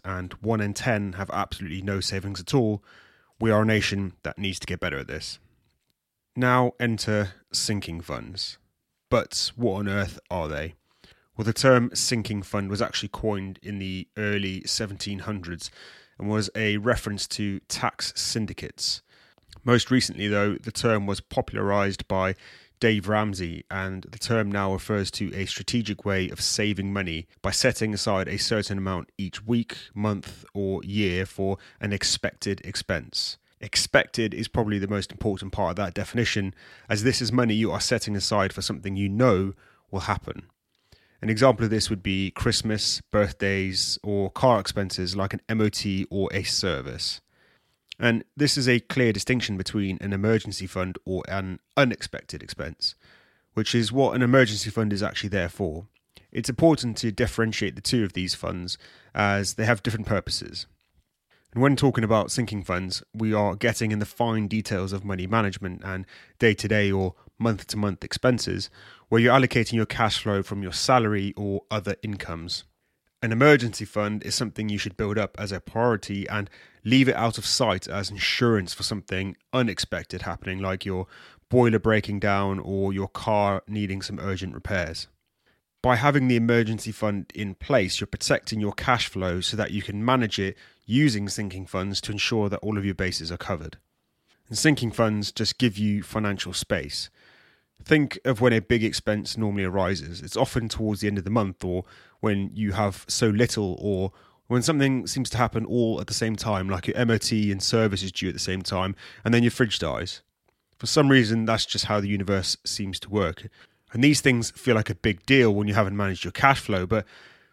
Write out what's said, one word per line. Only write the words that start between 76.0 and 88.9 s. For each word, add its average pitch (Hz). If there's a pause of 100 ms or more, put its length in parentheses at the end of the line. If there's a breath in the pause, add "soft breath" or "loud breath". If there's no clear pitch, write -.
and 104 (340 loud breath)
leave 131
it -
out 113
of 101
sight 101
as 98
insurance 101
for -
something 95 (160)
unexpected 92
happening, 92
like 95
your 92 (420 loud breath)
boiler 117
breaking 104
down 98
or 98
your 95
car 101
needing 101
some 104
urgent 92
repairs. 87 (760)
By 123
having 139
the 123
emergency 113
fund 101
in 101
place, 107
you're 101
protecting -
your 101
cash -